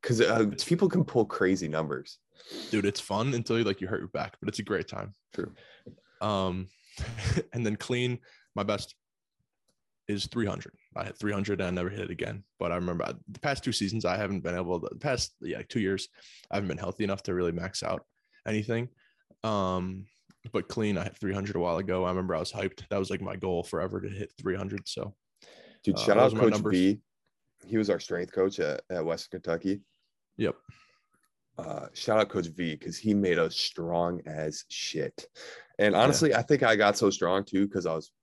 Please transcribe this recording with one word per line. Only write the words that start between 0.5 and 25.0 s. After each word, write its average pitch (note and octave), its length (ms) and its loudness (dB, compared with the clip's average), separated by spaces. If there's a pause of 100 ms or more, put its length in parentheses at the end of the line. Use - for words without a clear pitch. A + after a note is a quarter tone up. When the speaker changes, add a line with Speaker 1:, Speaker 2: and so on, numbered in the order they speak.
Speaker 2:
It's - 140 -6
Speaker 1:
people F3+ 240 4
can E3+ 160 4
pull A2+ 220 2
crazy F#2 420 2
numbers. D2 500 -4 (520)
Speaker 2:
Dude, G#2 160 0
it's G2+ 140 -2
fun A#2 340 -2
until A2+ 240 0
you, A#2 60 2
like, G2+ 160 0
you F#2 60 -4
hurt F#2+ 140 -4
your - 80 -10
back, - 320 -6
but - 80 -4
it's - 100 -6
a A2 60 -4
great F#2 240 -2
time. G2+ 240 -10 (200)
Speaker 1:
True. - 220 -8 (680)
Speaker 2:
Um, F#2+ 480 -2 (280)
<laughs> - 560 -4
and A#2+ 120 -2
then G#2+ 120 0
clean, B2 420 -2 (380)
my G2+ 80 -2
best G#2 300 -2 (1120)
is G2+ 180 -2
three A#2 200 -2
hundred. - 260 -6 (240)
I - 80 -6
hit - 120 -12
three G#2 160 -2
hundred G2+ 280 -2
and F#2 80 0
I - 20 0
never F2+ 180 -2
hit G2 120 -8
it G2+ 100 -6
again. G#2 320 -6 (160)
But F2 140 -2
I - 40 0
remember F2 280 -2
I, - 80 -6 (160)
the - 100 -14
past C#3 240 -2
two C3 100 -2
seasons, G#2 320 -2
I F2+ 120 2
haven't G2+ 240 -2
been F2 160 -4
able F2+ 240 -2
to, - 100 -8
the - 80 -14
past, C3 420 -4
yeah, - 280 -8
two A#2+ 120 -2
years, F#2+ 280 -2 (420)
I - 60 -2
haven't G2+ 120 -2
been E2 100 -4
healthy F#2+ 260 -4
enough G2 200 -2
to F#2 100 -2
really F2 180 0
max E2+ 320 -6
out - 200 -4 (420)
anything. A2+ 420 -2 (560)
Um, F#2+ 600 0 (460)
but F2+ 160 -2
clean, G#2 300 0
I E2+ 60 -2
hit - 120 -8
three G2 180 -2
hundred G2+ 220 -4
a F2 40 0
while E2+ 180 2
ago. F#2 260 0
I F2+ 40 2
remember F#2 260 0
I D#2+ 60 0
was - 100 -4
hyped. - 380 -6
That G2+ 100 -2
was, F#2+ 120 -2
like, F#2+ 100 -4
my F#2+ 160 -6
goal F2+ 260 0
forever F#2 380 -4
to G2 80 -8
hit G2 300 -8
three F#2 180 -2
hundred. G2 320 -6
So, - 260 -8 (680)